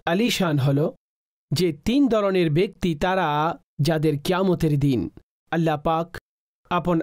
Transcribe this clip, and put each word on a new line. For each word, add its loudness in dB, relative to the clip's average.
আলিশান 0
হল 0
যে 0
তিন 0
ধরনের 2
ব্যক্তি 0
তারা, 0
যাদের 0
কিয়ামতের 0
দিন 0
আল্লাহ 0
পাক -4
আপন 0